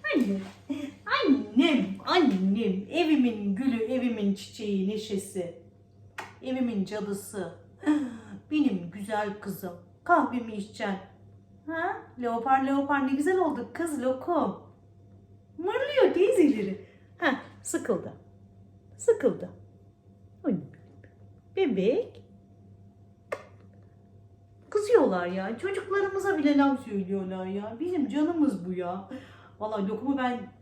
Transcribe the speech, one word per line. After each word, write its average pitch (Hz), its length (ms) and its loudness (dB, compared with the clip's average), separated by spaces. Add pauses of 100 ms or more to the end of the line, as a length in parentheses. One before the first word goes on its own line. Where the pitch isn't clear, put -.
(140)
Anne, 196 260 0 (640)
annem, 277 880 2 (100)
annem, 202 840 2
evimin 240 640 2
gülü, 233 280 0
evimin 226 500 0
çiçeği, 202 560 -2
neşesi, 190 640 -6 (880)
evimin 240 440 0
cadısı, 202 680 -6 (1000)
benim 196 400 0
güzel 208 480 -4
kızım. 180 340 -8 (300)
Kahvemi 240 520 2
içeceksin. 202 420 -4 (720)
Ha? 339 300 -2 (240)
Leopar, 240 460 2
leopar 277 400 2
ne 269 40 0
güzel 320 280 2
oldu 269 340 0
kız 311 280 -4
lokum. 262 600 0 (920)
Mırlıyor 453 560 2
teyzeleri. 262 720 2 (320)
Ha, 302 180 2 (280)
sıkıldı. - 500 -2 (840)
Sıkıldı. 240 520 2 (920)
Oy. 240 120 0 (1000)
Bebek. 269 680 0 (2500)
Kızıyorlar 269 580 4
ya. 190 300 -4
Çocuklarımıza 381 800 0
bile 285 200 4
laf 277 280 4
söylüyorlar 190 600 -4
ya. 208 340 -8
Bizim 339 300 -2
canımız 285 560 0
bu 185 80 -4
ya. 180 360 -6 (500)
Vallahi 208 280 -2
lokumu 262 300 -2
ben 247 220 -2 (220)